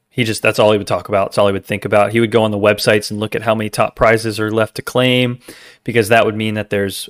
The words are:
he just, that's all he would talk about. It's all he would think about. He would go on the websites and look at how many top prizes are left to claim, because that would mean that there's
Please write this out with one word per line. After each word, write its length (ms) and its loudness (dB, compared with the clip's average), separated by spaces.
he 160 -4
just, 160 -6
that's 180 -2
all 120 6
he 60 4
would 100 -4
talk 220 -4
about. 180 0
It's 100 -6
all 100 2
he 60 0
would 120 -6
think 200 -8
about. 280 2
He 80 2
would 100 0
go 120 4
on 80 0
the 60 -4
websites 540 2
and 80 -6
look 160 -6
at 60 -4
how 140 0
many 140 -6
top 280 -4
prizes 420 2
are 120 -2
left 240 -2
to 60 -8
claim, 580 0
because 240 0
that 160 4
would 100 -2
mean 200 -4
that 140 -6
there's 400 -4